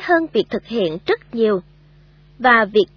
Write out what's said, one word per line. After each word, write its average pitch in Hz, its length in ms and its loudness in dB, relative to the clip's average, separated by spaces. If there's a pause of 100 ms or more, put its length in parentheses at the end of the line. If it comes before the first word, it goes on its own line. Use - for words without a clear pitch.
hơn 330 300 0
việc 214 180 0
thực - 160 -6
hiện 185 400 -4
rất - 280 -4
nhiều, 214 260 0 (800)
và 233 260 4
việc 208 220 2 (100)